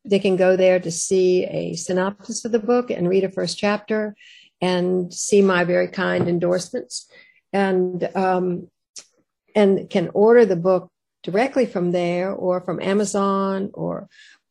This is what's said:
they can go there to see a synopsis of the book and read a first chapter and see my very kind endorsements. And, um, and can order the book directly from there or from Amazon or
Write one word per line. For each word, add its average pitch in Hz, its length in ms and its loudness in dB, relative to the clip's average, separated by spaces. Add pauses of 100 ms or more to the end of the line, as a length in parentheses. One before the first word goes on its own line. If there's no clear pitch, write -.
they 196 140 2
can 196 160 0
go 185 220 4
there 185 240 4
to 170 100 -8
see 185 540 2
a 170 300 -6
synopsis 190 680 -6
of 226 60 -8
the 233 80 0
book 247 320 -2
and 175 180 -2
read 190 140 2
a 190 80 -2
first 180 260 -6
chapter 208 600 -4 (460)
and 180 500 -2
see - 300 2
my 185 220 4
very 180 220 0
kind 180 420 -2
endorsements. 175 840 -4 (420)
And, 190 640 0
um, 185 540 -2 (880)
and 196 360 2
can 180 240 0
order 226 320 6
the 190 100 2
book 180 340 0 (320)
directly 240 440 0
from 175 260 -2
there 175 400 -2
or 180 300 -2
from 175 180 -6
Amazon 196 920 -2
or 175 340 -8 (420)